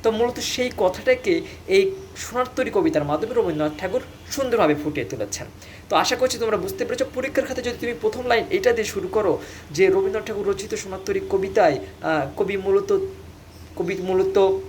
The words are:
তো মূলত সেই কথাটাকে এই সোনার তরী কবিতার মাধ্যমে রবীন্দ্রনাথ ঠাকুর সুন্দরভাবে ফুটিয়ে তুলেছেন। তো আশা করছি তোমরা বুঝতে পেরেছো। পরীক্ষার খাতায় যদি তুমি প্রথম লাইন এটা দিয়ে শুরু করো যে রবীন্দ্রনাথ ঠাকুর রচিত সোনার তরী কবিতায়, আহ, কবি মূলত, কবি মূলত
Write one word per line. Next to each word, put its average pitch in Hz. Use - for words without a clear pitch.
তো 220
মূলত 240
সেই 247
কথাটাকে 196
এই 190
সোনার 247
তরী 254
কবিতার 160
মাধ্যমে 160
রবীন্দ্রনাথ 156
ঠাকুর 190
সুন্দরভাবে 220
ফুটিয়ে 143
তুলেছেন। 113
তো 302
আশা 262
করছি 254
তোমরা 214
বুঝতে 190
পেরেছো। 254
পরীক্ষার 269
খাতায় 254
যদি 240
তুমি 240
প্রথম 240
লাইন 233
এটা 202
দিয়ে 226
শুরু 185
করো 202
যে 180
রবীন্দ্রনাথ 196
ঠাকুর 202
রচিত -
সোনার 190
তরী 196
কবিতায়, 190
আহ, 156
কবি 196
মূলত, 196
কবি 180
মূলত 190